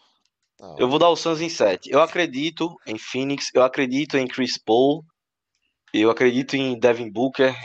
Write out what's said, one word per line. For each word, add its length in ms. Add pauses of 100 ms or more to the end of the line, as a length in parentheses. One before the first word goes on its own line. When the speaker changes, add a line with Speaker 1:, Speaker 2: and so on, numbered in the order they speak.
(600)
Speaker 1:
não, 100
não. 100
Speaker 2:
Eu 100
vou 100
dar 100
o 60
Suns 240
em 100
sete. 400
Eu 120
acredito 760 (100)
em 120
Phoenix, 560
eu 100
acredito 540
em 100
Chris 300
Paul, 480 (880)
eu 160
acredito 480
em 200
Devin 320
Booker, 440 (120)